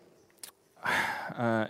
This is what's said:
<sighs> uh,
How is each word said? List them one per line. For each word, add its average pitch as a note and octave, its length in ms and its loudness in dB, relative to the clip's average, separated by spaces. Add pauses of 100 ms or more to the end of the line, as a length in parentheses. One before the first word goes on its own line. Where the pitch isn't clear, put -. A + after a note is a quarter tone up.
(840)
<sighs> - 560 -2
uh, A2+ 320 4